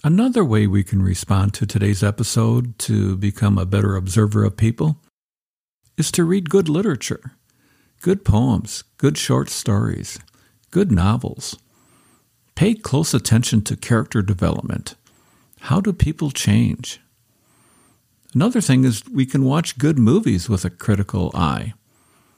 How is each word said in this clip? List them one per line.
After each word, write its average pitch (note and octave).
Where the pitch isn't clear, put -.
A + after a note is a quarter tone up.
Another A3
way G#2+
we G2
can G2
respond F#2+
to -
today's G2+
episode A2+
to G2
become G2+
a F#2
better G2
observer G#2
of G2
people B2+
is D#3
to F3
read F3
good F#3+
literature, E3
good G3
poems, G#2+
good C#3+
short C3+
stories, -
good F3+
novels. G2+
Pay G#3+
close D3
attention A#2
to G#2
character A2+
development. -
How E3
do G3+
people D3+
change? -
Another G#3+
thing C3
is A#2+
we C#3
can C3+
watch C#3+
good C#3+
movies A#2
with G2+
a F2
critical -
eye. D2+